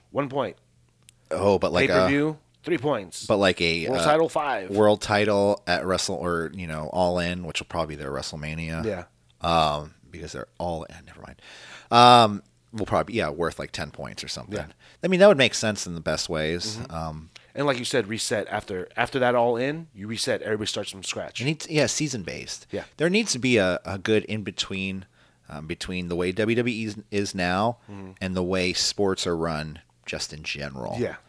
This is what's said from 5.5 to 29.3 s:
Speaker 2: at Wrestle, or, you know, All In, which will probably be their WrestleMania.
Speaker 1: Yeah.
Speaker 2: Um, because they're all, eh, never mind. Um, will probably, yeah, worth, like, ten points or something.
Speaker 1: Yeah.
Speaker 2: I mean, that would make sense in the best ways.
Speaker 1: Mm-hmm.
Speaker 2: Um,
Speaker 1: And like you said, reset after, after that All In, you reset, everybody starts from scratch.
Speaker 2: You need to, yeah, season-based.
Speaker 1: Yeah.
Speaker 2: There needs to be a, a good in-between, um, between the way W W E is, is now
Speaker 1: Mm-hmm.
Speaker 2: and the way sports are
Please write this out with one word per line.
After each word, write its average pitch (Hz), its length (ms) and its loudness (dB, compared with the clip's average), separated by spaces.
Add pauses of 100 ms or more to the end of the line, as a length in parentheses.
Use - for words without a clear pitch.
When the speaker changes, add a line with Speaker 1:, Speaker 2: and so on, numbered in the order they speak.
Speaker 2:
at 85 180 0
Wrestle, 92 300 -2
or, 85 380 -2
you 90 120 -10
know, 78 260 -8
All 90 280 2
In, 87 240 -4
which 78 160 -8
will 85 80 -10
probably 78 280 -4
be 71 60 -12
their 69 80 -8
WrestleMania. 80 760 -6
Speaker 1:
Yeah. 95 200 -6 (360)
Speaker 2:
Um, 80 540 2 (160)
because 82 220 -14
they're 65 160 -10 (100)
all, 82 320 -6
eh, - 40 -20 (120)
never - 140 -20
mind. - 200 -20 (520)
Um, 120 500 10 (300)
will 107 140 -6
probably, 90 280 0
yeah, 95 160 0
worth, 80 280 -2
like, 71 120 -8
ten 78 220 -8
points 60 320 -12
or 69 40 -12
something. 82 280 -10
Speaker 1:
Yeah. 78 100 -8 (380)
Speaker 2:
I - 20 -2
mean, 180 140 2
that 202 80 12
would 180 100 8
make 123 160 4
sense 107 320 -2
in 87 80 -8
the 82 60 -8
best 78 280 -2
ways. 85 480 -2
Speaker 1:
Mm-hmm. 110 180 -12
Speaker 2:
Um, 80 360 -10 (240)
Speaker 1:
And 143 120 -4
like 135 120 0
you 123 60 -6
said, 113 240 0
reset 110 400 -4
after, 98 480 -6
after 120 220 -2
that 123 160 4
All 120 220 2
In, 151 380 -6
you 101 120 -12
reset, 110 360 -4
everybody 107 240 -4
starts 104 240 -6
from 95 120 -14
scratch. - 380 -8
Speaker 2:
You 117 60 -4
need 156 140 -2
to, - 120 -10
yeah, 147 140 2
season-based. - 840 -6
Speaker 1:
Yeah. 98 140 -6 (120)
Speaker 2:
There 165 140 0
needs 214 220 0
to 131 60 -4
be 123 200 4
a, 92 260 2
a 95 140 -6
good 107 260 0
in-between, 95 840 -6 (420)
um, 73 180 -12
between 90 420 -6
the 85 80 -2
way 90 160 0
W 107 240 0
W 120 180 0
E 110 100 -6
is, 107 120 -8 (140)
is 101 240 -2
now 98 440 0 (120)
Speaker 1:
Mm-hmm. 98 200 -16 (100)
Speaker 2:
and 92 160 -4
the 92 60 2
way 90 320 0
sports - 520 0
are 87 100 0